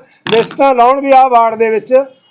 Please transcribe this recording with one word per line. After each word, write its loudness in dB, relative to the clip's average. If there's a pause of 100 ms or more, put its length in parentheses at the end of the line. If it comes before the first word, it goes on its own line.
(320)
ਲਿਸਟਾਂ -2
ਲਾਉਣ 0
ਵੀ -2
ਆਹ 4
ਵਾਰਡ 0
ਦੇ -2
ਵਿੱਚ, -6 (380)